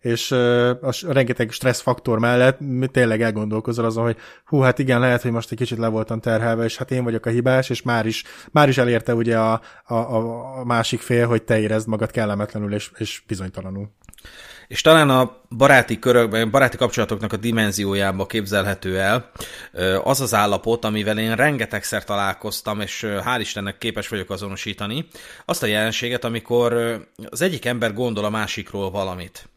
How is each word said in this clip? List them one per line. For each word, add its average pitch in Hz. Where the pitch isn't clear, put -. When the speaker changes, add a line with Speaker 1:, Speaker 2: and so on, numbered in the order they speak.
Speaker 1:
és, 117
ö, 123
a 131
s-, -
rengeteg 127
stressz 127
faktor 120
mellett 123
m-, 131
tényleg 117
elgondolkozol 110
azon, 113
hogy 117
hú, 147
hát 127
igen, 131
lehet, 123
hogy 127
most 117
egy 113
kicsit 120
le 113
voltam 110
terhelve, 113
és 117
hát -
én 127
vagyok 113
a 120
hibás, 127
és 120
már 117
is, 113
már 147
is 131
elérte 120
ugye 113
a, 110
a, 120
a, 117
a 127
másik 120
fél, 120
hogy 113
te 110
érezd 107
magad 107
kellemetlenül 104
és, 104
és -
bizonytalanul. 95
Speaker 2:
És -
talán 156
a 127
baráti 127
körökben, 113
baráti 127
kapcsolatoknak 107
a 110
dimenziójába 101
képzelhető 95
el, 104
ö, 95
az 135
az 120
állapot, 104
amivel 107
én 113
rengetegszer 117
találkoztam, 101
és, -
ö, 104
hál' 120
Istennek 98
képes 110
vagyok 98
azonosítani, 101
azt -
a 131
jelenséget, 110
amikor, 120
ö, 117
az 120
egyik 175
ember 120
gondol 110
a 104
másikról 101
valamit. 92